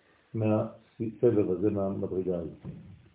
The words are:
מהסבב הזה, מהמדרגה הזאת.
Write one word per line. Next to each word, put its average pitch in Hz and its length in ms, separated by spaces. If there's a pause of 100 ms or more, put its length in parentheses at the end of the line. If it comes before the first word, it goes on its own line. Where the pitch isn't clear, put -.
(340)
מהסבב 110 1160
הזה, 92 200
מהמדרגה 92 680
הזאת. 80 300 (480)